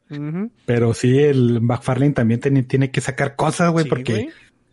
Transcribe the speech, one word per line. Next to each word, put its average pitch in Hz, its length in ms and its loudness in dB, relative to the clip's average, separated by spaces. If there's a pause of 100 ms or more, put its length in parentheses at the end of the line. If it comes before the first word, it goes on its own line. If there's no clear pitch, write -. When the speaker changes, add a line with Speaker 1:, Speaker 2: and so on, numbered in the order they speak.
(100)
Speaker 1:
Ujú. 156 400 -8 (140)
Speaker 2:
Pero 117 300 2
sí, 127 240 2
el 131 420 4
McFarlane 127 540 0
también 117 260 2
tiene, 139 220 0
tiene 135 280 0
que 139 100 -4
sacar 139 360 -6
cosas, 165 360 0
güey, 160 120 0
Speaker 1:
Sí, 143 60 -4
Speaker 2:
porque 127 220 -4
Speaker 1:
güey. 220 160 -4 (440)